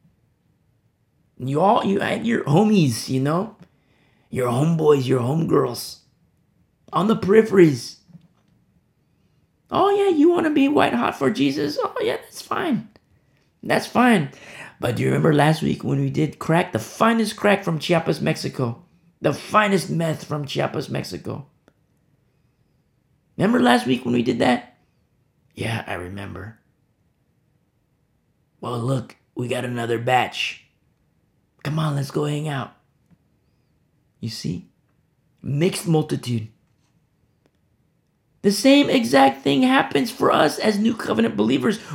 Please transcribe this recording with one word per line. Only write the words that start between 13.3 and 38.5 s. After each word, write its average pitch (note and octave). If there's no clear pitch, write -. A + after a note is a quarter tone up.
That's D3
fine." A3
But A#2
do A#2
you C3
remember D3
last D3+
week C#3+
when C#3
we C#3
did C#3+
crack, E3
the A2
finest A3
crack G3+
from E3
Chiapas, E3
Mexico? C3+
The D3+
finest G3+
meth D#3+
from D3
Chiapas, -
Mexico. -
Remember A#3+
last A#3+
week -
when A#2+
we A#2+
did -
that? -
Yeah, A2+
I G2+
remember. G2
"Well, B2
look, B2
we B2
got B2+
another A#2
batch. A#2+
Come D3
on, D#3
let's C#3
go D3+
hang D3
out." C3
You A2+
see? -
Mixed D#3+
multitude. C3+
The G3+